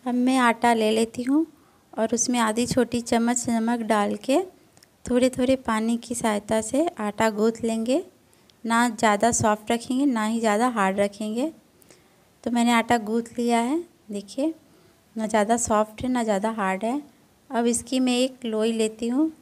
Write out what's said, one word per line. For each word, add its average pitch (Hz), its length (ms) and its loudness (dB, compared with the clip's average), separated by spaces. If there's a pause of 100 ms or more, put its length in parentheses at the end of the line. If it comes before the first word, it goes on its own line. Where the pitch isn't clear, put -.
अब 247 100 -2
मैं 254 220 2
आटा 240 360 4
ले 220 180 2
लेती 226 320 -2
हूँ 294 220 2 (480)
और 220 200 -2
उसमें 247 260 0
आधी 226 280 0
छोटी 240 340 0
चम्मच 233 480 0
नमक 233 380 0
डाल 208 320 2
के 277 200 2 (640)
थोड़े-थोड़े 254 520 2
पानी 226 400 -2
की 233 180 -8
सहायता 220 460 0
से 269 240 0 (140)
आटा 214 300 0
गूँथ 220 340 0
लेंगे। 226 380 0 (600)
ना 226 260 2
ज़्यादा 214 420 2
सॉफ्ट 214 400 0
रखेंगे, 254 340 -2
ना 233 200 0
ही 226 140 -2
ज़्यादा 220 280 2
हार्ड 202 320 0
रखेंगे। 214 520 -2 (920)
तो 233 80 -4
मैंने 240 200 2
आटा 233 280 2
गूँथ 226 380 -4
लिया 233 220 2
है, 254 180 -2 (340)
देखिए 269 420 -6 (600)
ना 220 120 -4
ज़्यादा 220 300 2
सॉफ्ट 214 460 0
है 254 60 -2
ना 247 140 0
ज़्यादा 214 280 0
हार्ड 196 340 -2
है। 269 160 -2 (480)
अब 240 160 -2
इसकी 240 340 0
मैं 247 180 2
एक 262 280 -2
लोई 220 260 0
लेती 220 360 -2
हूँ 302 240 0 (100)